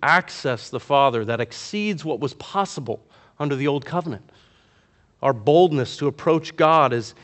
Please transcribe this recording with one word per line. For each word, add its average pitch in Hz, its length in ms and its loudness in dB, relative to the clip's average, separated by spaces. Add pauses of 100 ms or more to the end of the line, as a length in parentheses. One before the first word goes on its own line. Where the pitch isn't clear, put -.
access 143 680 0
the 127 100 -6
Father 135 440 2
that 117 160 -2
exceeds 202 640 -6
what 143 140 -4
was 135 160 -4
possible 151 680 -6 (380)
under 147 160 -2
the 135 140 -2
old 139 160 -2
covenant. 160 440 -8 (920)
Our 135 100 2
boldness 143 640 2
to 143 100 -4
approach 156 500 -2
God 156 360 4
is, 113 320 -4